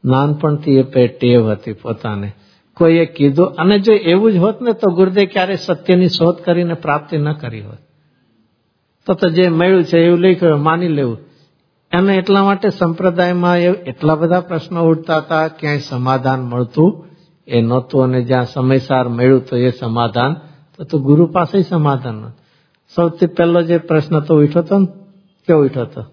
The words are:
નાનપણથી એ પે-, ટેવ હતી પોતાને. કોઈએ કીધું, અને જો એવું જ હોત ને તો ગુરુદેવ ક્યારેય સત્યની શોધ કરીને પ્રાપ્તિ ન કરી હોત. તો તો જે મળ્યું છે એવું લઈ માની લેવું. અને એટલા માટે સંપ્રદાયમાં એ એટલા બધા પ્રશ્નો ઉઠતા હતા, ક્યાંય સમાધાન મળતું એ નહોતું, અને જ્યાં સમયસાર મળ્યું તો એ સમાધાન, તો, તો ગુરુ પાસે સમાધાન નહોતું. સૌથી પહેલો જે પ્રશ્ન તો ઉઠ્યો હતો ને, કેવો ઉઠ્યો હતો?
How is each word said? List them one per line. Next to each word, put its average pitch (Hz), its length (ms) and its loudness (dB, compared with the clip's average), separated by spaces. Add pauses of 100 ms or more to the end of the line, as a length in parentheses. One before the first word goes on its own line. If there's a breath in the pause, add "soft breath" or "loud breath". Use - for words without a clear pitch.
નાનપણથી 147 680 0
એ 131 80 4
પે-, 131 240 2
ટેવ 120 440 2
હતી 104 220 -8
પોતાને. 104 600 -8 (400 soft breath)
કોઈએ 165 320 4
કીધું, 147 480 0
અને 196 260 2
જો 214 140 2
એવું 202 400 2
જ 180 40 0
હોત 208 240 0
ને 240 120 -2
તો 208 180 0
ગુરુદેવ 185 400 2
ક્યારેય 190 240 -2
સત્યની 180 540 0
શોધ 170 260 0
કરીને 170 380 -2
પ્રાપ્તિ 151 440 -6
ન 151 160 -2
કરી 113 280 -12
હોત. 104 160 -18 (1300)
તો 196 80 -2
તો 180 160 0
જે 175 200 2
મળ્યું 175 340 2
છે 170 140 0
એવું 170 220 4
લઈ 185 180 4 (220)
માની 165 280 0
લેવું. 135 300 -4 (760 soft breath)
અને 190 240 2
એટલા 196 280 2
માટે 196 260 0
સંપ્રદાયમાં 175 880 0
એ 175 120 2
એટલા 151 440 -2
બધા 170 260 0
પ્રશ્નો 170 460 -6
ઉઠતા 160 300 0
હતા, 156 300 -2
ક્યાંય 151 300 -6
સમાધાન 131 640 -4
મળતું 123 640 -2 (420 loud breath)
એ 117 140 0
નહોતું, 127 420 0
અને 127 180 0
જ્યાં 123 240 -2
સમયસાર 131 640 -2
મળ્યું 127 380 2
તો 127 120 -6
એ 123 140 0
સમાધાન, 117 640 -2 (440 soft breath)
તો, 170 60 -14
તો 151 160 -4
ગુરુ 143 260 4
પાસે 175 360 -2
સમાધાન 139 540 -2
નહોતું. 110 240 -16 (560)
સૌથી 170 300 0
પહેલો 170 360 0
જે 165 160 0
પ્રશ્ન 156 420 0
તો 151 200 2
ઉઠ્યો 151 240 2
હતો 196 160 0
ને, 190 60 4 (640)
કેવો 156 160 4
ઉઠ્યો 131 200 -2
હતો? 120 300 -12